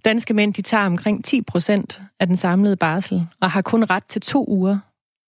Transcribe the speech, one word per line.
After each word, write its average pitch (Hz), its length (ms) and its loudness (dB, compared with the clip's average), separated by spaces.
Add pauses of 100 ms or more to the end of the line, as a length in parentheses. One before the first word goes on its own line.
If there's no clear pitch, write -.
Danske 226 280 0
mænd, 208 200 2
de 202 80 -6
tager 208 240 0
omkring 190 400 0
ti 254 160 0
procent - 600 -2 (180)
af 190 80 2
den 180 100 2
samlede 190 380 2
barsel, 170 520 -2 (140)
og 185 100 2
har 196 100 0
kun 226 220 2
ret 196 260 0
til 208 120 -8
to - 260 0
uger, 196 300 2 (500)